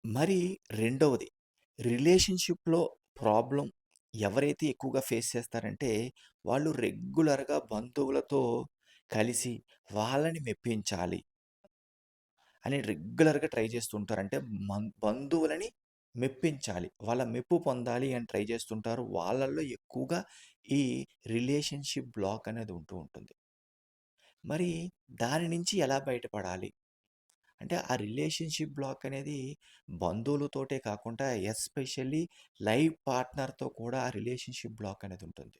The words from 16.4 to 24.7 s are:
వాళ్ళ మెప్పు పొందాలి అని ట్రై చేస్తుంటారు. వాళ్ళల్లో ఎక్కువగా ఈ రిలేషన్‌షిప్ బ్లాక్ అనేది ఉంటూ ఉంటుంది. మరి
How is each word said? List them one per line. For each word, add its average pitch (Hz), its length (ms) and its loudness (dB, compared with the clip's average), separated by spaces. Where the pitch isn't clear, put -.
వాళ్ళ 120 220 0
మెప్పు 123 340 0
పొందాలి 127 540 0
అని 120 140 -4
ట్రై 104 180 0
చేస్తుంటారు. 113 680 -2
వాళ్ళల్లో 131 520 0
ఎక్కువగా 135 480 -4
ఈ 139 140 4
రిలేషన్‌షిప్ 135 840 -2
బ్లాక్ 104 360 -2
అనేది 110 240 -6
ఉంటూ 85 240 -10
ఉంటుంది. - 360 -14
మరి 180 240 0